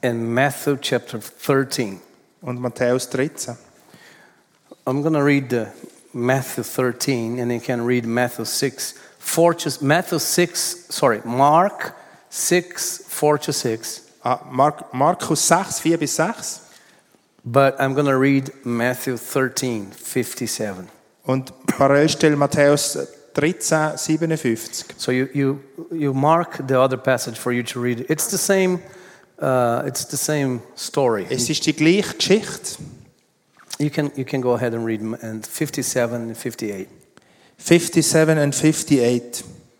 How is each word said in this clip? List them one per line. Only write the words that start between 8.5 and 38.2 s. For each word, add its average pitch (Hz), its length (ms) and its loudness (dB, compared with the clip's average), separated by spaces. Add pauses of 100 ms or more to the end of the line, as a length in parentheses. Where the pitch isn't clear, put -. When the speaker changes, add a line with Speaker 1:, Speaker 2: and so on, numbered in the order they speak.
Speaker 1:
four 170 360 2
to, 165 160 -4 (100)
Matthew 160 380 0
six, - 720 -2
sorry, 113 340 2
Mark 147 680 2 (340)
six, - 800 -2
four 147 300 2
to - 140 -4
six. - 500 -4 (220)
Speaker 2:
Ah, 123 160 0 (100)
Mark-, 139 420 0
Markus 151 480 2
sechs, - 400 2
vier 165 180 2
bis 147 180 -2
sechs. - 440 -4 (840)
Speaker 1:
But 135 360 4
I'm 135 140 2
gonna 139 240 2
read 139 320 4 (140)
Matthew 123 520 -2
thirteen, 120 760 -2
fifty-seven. 107 960 -6 (360)
Speaker 2:
Und 131 280 -2 (140)
Parallelstelle 147 680 4
Matthäus 143 640 2 (360)
dreizehn, 156 640 0
siebenundfünfzig. 156 880 -2 (100)
Speaker 1:
So - 160 -4
you, 131 200 0
you, 139 280 0 (320)
you 147 200 -2
mark 156 560 2
the 131 80 2
other 127 200 4
passage 120 420 -2
for 123 140 -4
you 123 100 0
to 120 180 -8
read. 120 200 -2 (100)
It's 160 180 -2
the 196 100 -2
same, 185 420 2 (600)
uh, 127 460 2
it's 131 240 -6
the 143 60 -6
same 135 440 -2 (160)
story. 113 540 0
Speaker 2:
Es 123 180 -2
ist 151 180 -2
die 156 60 2
gleiche 170 440 2
Geschichte. - 640 0 (1000)
Speaker 1:
You 147 120 0
can, 143 240 -2
you 135 100 -6
can 135 160 -2
go 123 120 2
ahead 120 220 0
and 117 100 -4
read 113 160 -4
m-, 110 220 -6
and 110 220 -10
fifty-seven 120 840 -4
and 110 80 -10
fifty-eight. 104 520 -8 (680)
Speaker 2:
Fifty-seven 160 840 4